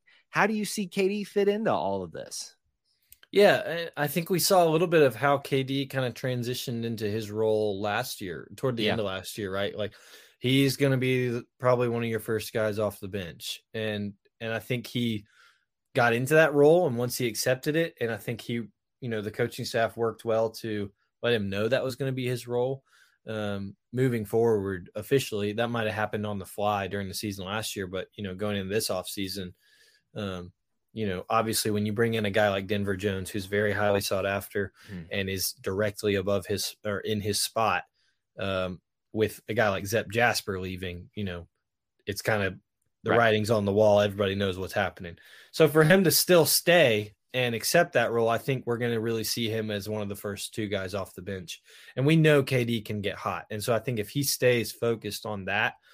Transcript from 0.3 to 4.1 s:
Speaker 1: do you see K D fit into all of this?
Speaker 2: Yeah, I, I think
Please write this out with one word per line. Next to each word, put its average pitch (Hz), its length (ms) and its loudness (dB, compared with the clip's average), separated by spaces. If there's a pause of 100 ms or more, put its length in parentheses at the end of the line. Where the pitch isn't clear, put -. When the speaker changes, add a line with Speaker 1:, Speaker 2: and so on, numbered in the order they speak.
Speaker 1:
do 220 60 -4
you 214 120 -4
see 196 220 -4
K 190 200 0
D 202 160 -2
fit 196 240 0
into 208 240 2
all 98 320 0
of 82 80 -10
this? - 440 -12 (760)
Speaker 2:
Yeah, 165 640 4
I, 147 80 -2
I 147 40 2
think 165 220 -4